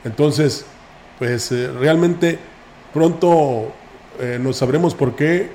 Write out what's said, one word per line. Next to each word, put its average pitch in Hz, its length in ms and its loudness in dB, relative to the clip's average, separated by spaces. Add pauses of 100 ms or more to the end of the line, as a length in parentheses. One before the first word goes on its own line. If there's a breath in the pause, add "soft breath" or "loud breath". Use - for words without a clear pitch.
Entonces, 143 600 0 (520)
pues, 120 360 -4
eh, 123 260 -4
realmente 170 580 2 (560)
pronto, 165 760 2 (480)
eh, 123 220 -4
nos 127 160 -2
sabremos 151 380 0
por 123 200 0
qué 165 400 0